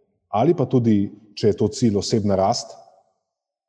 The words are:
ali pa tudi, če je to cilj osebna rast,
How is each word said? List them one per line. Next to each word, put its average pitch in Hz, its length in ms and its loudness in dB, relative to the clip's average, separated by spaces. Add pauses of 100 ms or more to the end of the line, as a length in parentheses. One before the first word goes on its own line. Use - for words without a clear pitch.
(300)
ali 143 260 2
pa 131 100 0
tudi, 113 440 2 (260)
če 107 160 2
je 95 80 -2
to 107 80 2
cilj 104 320 0
osebna 101 400 0
rast, 101 360 -2 (920)